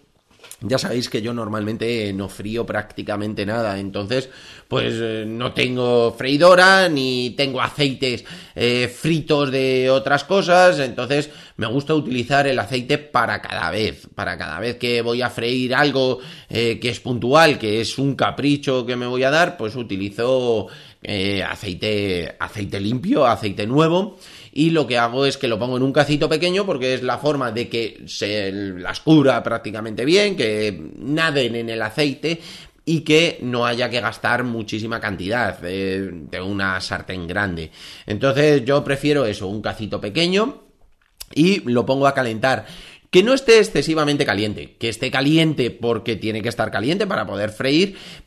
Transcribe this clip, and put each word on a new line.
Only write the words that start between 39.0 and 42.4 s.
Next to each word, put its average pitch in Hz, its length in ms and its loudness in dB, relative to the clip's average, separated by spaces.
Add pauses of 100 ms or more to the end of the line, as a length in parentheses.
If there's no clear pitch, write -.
eso, 101 200 -4
un 104 140 -6
cacito 104 400 -6
pequeño 180 640 0 (720)
y 180 240 4 (100)
lo 120 160 2
pongo 139 220 2
a 135 80 2
calentar. 117 500 0 (440)